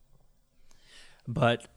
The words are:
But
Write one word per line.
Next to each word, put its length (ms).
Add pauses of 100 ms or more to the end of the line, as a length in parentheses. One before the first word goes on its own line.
(1300)
But 500